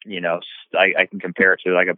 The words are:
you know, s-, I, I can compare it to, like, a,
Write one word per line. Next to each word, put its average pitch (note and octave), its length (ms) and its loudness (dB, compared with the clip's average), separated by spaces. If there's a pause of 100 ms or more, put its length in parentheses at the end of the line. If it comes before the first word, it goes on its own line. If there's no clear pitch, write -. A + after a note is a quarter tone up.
you G2 160 -12
know, E2+ 160 -2
s-, - 400 -12
I, F#2+ 240 4
I F#2+ 60 0
can G2+ 120 -14
compare F#2 340 2
it - 120 -4
to, F#2 80 0
like, F2+ 140 2
a, F2 100 -2